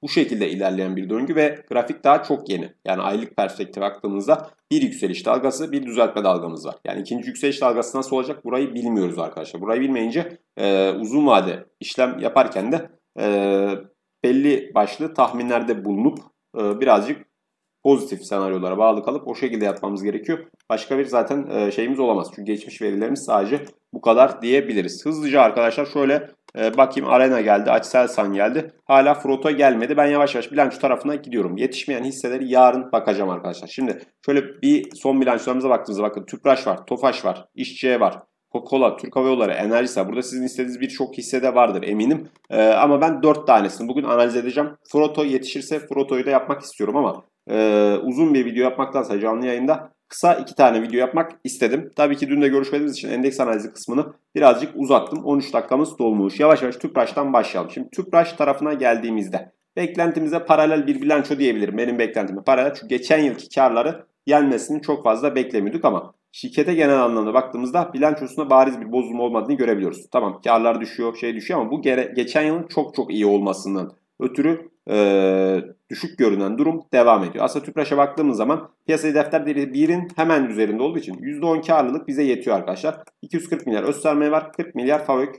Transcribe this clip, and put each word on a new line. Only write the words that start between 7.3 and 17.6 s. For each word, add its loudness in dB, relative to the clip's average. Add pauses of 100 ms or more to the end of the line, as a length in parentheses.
dalgası -2
nasıl -4
olacak -6
burayı -2
bilmiyoruz -2
arkadaşlar. -10
Burayı -2
bilmeyince, -4 (200)
e, 2
uzun 0
vade 2 (140)
işlem -2
yaparken 0
de, -4 (300)
e, -2 (960)
belli 2
başlı 0
tahminlerde -2
bulunup, 0 (380)
e, -2
birazcık 0 (560)